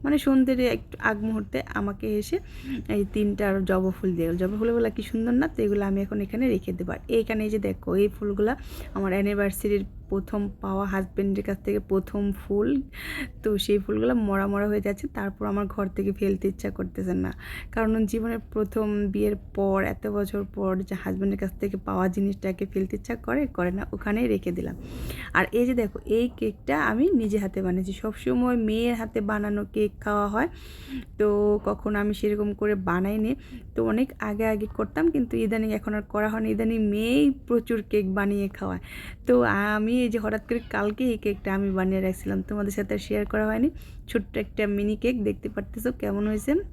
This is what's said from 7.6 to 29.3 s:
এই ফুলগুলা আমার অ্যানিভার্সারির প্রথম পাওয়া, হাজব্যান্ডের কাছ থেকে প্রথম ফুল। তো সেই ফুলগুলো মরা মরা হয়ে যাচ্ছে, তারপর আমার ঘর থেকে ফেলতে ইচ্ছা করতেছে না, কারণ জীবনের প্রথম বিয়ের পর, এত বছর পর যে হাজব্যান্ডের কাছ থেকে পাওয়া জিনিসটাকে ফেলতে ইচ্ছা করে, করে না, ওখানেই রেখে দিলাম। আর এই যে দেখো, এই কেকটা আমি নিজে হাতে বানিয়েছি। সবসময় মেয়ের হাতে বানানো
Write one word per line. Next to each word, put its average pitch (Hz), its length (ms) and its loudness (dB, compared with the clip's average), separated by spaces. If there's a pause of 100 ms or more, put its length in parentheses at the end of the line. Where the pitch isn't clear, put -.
এই 202 120 6
ফুলগুলা 208 500 0 (360)
আমার 196 200 0
অ্যানিভার্সারির 202 720 2 (240)
প্রথম 196 400 -2 (120)
পাওয়া, 196 240 0
হাজব্যান্ডের 196 580 0
কাছ 196 200 -2
থেকে 208 160 0
প্রথম 190 520 0
ফুল। 214 500 0 (600)
তো 214 140 2
সেই 208 220 2
ফুলগুলো 214 360 2
মরা 196 320 2
মরা 202 200 2
হয়ে 208 140 2
যাচ্ছে, 202 260 -2
তারপর 202 380 -4
আমার 202 220 0
ঘর 196 200 -2
থেকে 196 240 -2
ফেলতে 196 360 0
ইচ্ছা 196 220 -4
করতেছে 185 440 -4
না, - 180 0 (400)
কারণ 220 340 2
জীবনের 226 340 -2
প্রথম 208 680 0
বিয়ের 208 280 2 (180)
পর, 196 300 2
এত - 240 -2
বছর 202 360 -2 (120)
পর 190 260 0
যে 190 140 -4
হাজব্যান্ডের 196 440 -2
কাছ 190 200 -2
থেকে 196 180 -2
পাওয়া 190 300 0
জিনিসটাকে 196 580 0
ফেলতে 190 300 -2
ইচ্ছা 233 200 -6
করে, 247 320 0
করে 175 240 0
না, 196 220 -4
ওখানেই 214 340 0
রেখে 196 240 0
দিলাম। 175 240 -4 (580)
আর 175 180 6
এই 240 140 4
যে 254 80 2
দেখো, 226 320 0
এই 233 320 2
কেকটা 226 440 -2
আমি 247 320 4
নিজে 214 240 2
হাতে 190 240 0
বানিয়েছি। 185 320 0
সবসময় 247 640 0
মেয়ের 226 380 2
হাতে 226 260 -4
বানানো 208 520 0